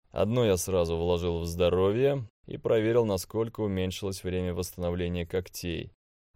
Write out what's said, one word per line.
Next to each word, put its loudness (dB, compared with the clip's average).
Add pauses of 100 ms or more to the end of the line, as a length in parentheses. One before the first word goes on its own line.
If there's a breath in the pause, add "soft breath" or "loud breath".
(100)
Одно 2
я 4
сразу 0
вложил 0
в -4
здоровье 2 (180)
и -10
проверил, 2
насколько -2
уменьшилось -4
время -2
восстановления -4
когтей. -6 (440)